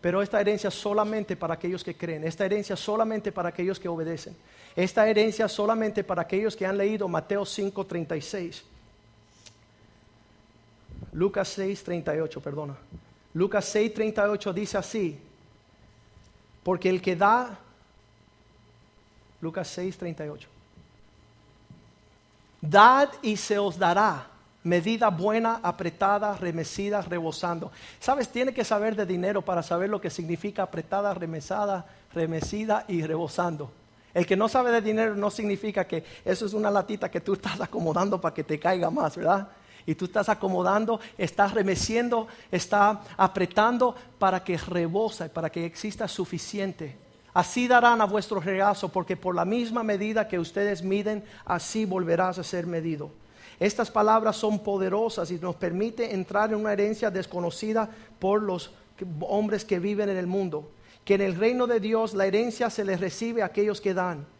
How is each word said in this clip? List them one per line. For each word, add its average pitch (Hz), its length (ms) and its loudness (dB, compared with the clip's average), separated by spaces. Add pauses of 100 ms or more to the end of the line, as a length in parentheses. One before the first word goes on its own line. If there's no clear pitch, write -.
Pero 180 200 2
esta 202 200 2
herencia 208 280 2
solamente 214 640 -2
para 165 180 -4
aquellos 175 300 -6
que 170 120 -8
creen, 160 280 -6
esta 165 220 -2
herencia 202 300 -2
solamente 214 560 -2
para 175 180 -4
aquellos 185 300 -4
que - 80 -8
obedecen, 165 480 -6 (400)
esta 190 320 4
herencia 214 400 4
solamente 214 560 0
para 175 200 -2
aquellos 214 320 -2
que 190 100 -4
han 196 120 0
leído 202 300 0
Mateo 180 380 -2
cinco 196 400 -4
treinta 170 320 -6
y 143 40 -4
seis. 175 420 -8 (2500)
Lucas 190 360 0
seis 196 360 -6
treinta 165 320 -4
y 160 40 -2
ocho, 151 220 -6
perdona. 143 340 -8 (600)
Lucas 196 300 0
seis 214 280 0
treinta 214 320 0
y 208 40 2
ocho 208 220 -2
dice 196 280 -2
así: 175 400 -4 (1400)
Porque 185 260 0
el 185 140 0
que 185 120 0
da 214 440 2 (1800)
Lucas 165 240 -6
seis 180 300 -8
treinta 165 280 -8
y 147 40 -8
ocho. 147 180 -16 (2250)
Dad 233 480 8 (120)
y 214 140 0
se 202 240 -2
os 185 180 -2
dará, 180 500 2 (360)
medida 202 460 2
buena, 220 520 0
apretada, 196 760 0
remecida, 185 640 -4
rebosando. 170 680 -4 (280)
¿Sabes? 262 300 0
Tiene 254 240 0
que 233 100 -2
saber 214 320 0
de 208 100 0
dinero 185 360 0
para 180 200 -2
saber 175 280 -2
lo 208 100 -2
que 185 100 -6
significa 175 540 -4
apretada, 190 500 -2
remesada, 175 720 -4 (280)
remecida 208 760 -2
y 170 160 0
rebosando. 156 680 -2 (440)
El 180 120 4
que 190 120 4
no 220 100 4
sabe 247 240 4
de 233 80 6
dinero 220 360 2
no 202 140 0
significa 202 560 -2
que 160 200 -4 (180)
eso 190 220 0
es 196 80 -2
una 208 180 2
latita 202 400 0
que 214 80 -2
tú 196 140 0
estás 185 260 -4
acomodando 175 600 0
para 165 120 -2
que 156 100 -6
te 151 160 -4
caiga 175 300 2
más, 170 280 -2
¿verdad? 196 300 2 (380)
Y 156 100 0
tú 185 100 -4
estás 202 240 -2
acomodando, 202 720 2 (160)
estás 196 360 2
remeciendo, 226 760 0 (240)
estás 202 480 4 (180)
apretando 214 800 4 (240)
para 185 220 4
que 180 140 -2
rebosa, 175 720 -2
para 160 220 -4
que 170 160 -4
exista 196 420 -6
suficiente. 180 880 -6 (380)
Así 247 340 2
darán 240 320 8
a 214 60 6
vuestro 202 340 -2
regazo, 190 500 0
porque 180 280 -2
por 180 160 -2
la 170 120 0
misma 233 360 0
medida 214 460 0
que 190 100 -2
ustedes 180 460 -2
miden, 202 400 -2 (200)
así 220 400 -2
volverás 180 540 2
a 175 60 -6
ser 175 240 -4
medido. 160 420 -4 (500)
Estas 208 300 2
palabras 214 460 4
son 214 240 0
poderosas 196 720 -2
y 175 80 -6
nos 175 160 -4
permite 214 580 -2
entrar 202 380 0
en 214 60 0
una 214 140 0
herencia 208 380 0
desconocida 190 800 -2 (300)
por 208 240 2
los 185 260 -4 (520)
hombres 208 440 0
que 180 140 0
viven 202 300 0
en 190 80 -2
el 180 100 -2
mundo. 180 420 -2 (340)
Que 196 120 4
en 196 60 2
el 190 140 0
reino 240 320 2
de 226 140 2
Dios 220 320 0
la 196 140 2
herencia 226 420 0
se 208 160 -4
les 185 140 0
recibe 226 420 -2
a 185 60 0
aquellos 202 340 0
que 190 120 0
dan. 175 320 -4 (140)